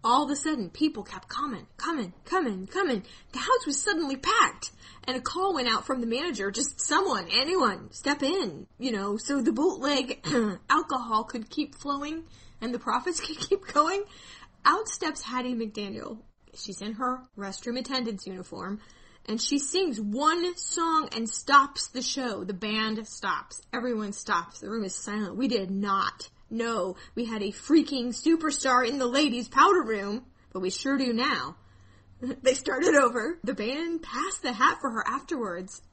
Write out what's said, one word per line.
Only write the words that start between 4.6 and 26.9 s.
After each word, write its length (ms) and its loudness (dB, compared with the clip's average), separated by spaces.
And 80 -4
a 60 -2
call 320 0
went 140 0
out 180 0
from 160 -2
the 60 -4
manager, 420 -2
just 320 -4
someone, 500 2
anyone, 600 2
step 320 0
in, 420 0
you 120 -2
know, 260 -2
so 220 0
the 120 4
bootleg 760 0
<clears throat> 340 0
alcohol 560 0
could 220 -10
keep 280 -6
flowing 480 -6
and 140 -4
the 60 -4
profits 400 -2
<laughs> 60 -8
could 120 -10
keep 300 -2
going. 360 2
Out 220 4
steps 340 -4
Hattie 320 -4
McDaniel. 640 -6
She's 260 -12
in 120 -6
her 280 -2
restroom 400 -6
attendant's 480 -4
uniform, 540 -8
and 120 -2
she 200 2
sings 420 0
one 560 2
song 580 0
and 140 -2
stops 600 4
the 120 -6
show. 420 -4
The 100 -6
band 540 -2
stops. 540 -6
Everyone 400 -2
stops. 480 -4
The 120 -8
room 140 -4
is 100 -8
silent. 400 -4
We 120 0
did 220 0
not 600 -2
know 460 -2